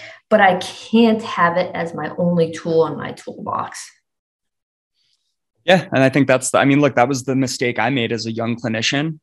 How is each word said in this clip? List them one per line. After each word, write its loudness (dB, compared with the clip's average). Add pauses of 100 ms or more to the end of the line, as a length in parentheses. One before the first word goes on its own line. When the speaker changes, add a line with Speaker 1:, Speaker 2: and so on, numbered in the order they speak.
(300)
Speaker 1:
but 4
I 4
can't 2
have 0
it -2
as -6
my -6
only 2
tool 2
in -6
my -8
toolbox. -10 (1700)
Speaker 2:
Yeah. 4
And 2
I 6
think 2
that's 0
the, 2
I 4
mean, 4
look, 2
that 4
was -4
the -4
mistake -2
I 0
made -2
as -6
a -6
young -4
clinician, -4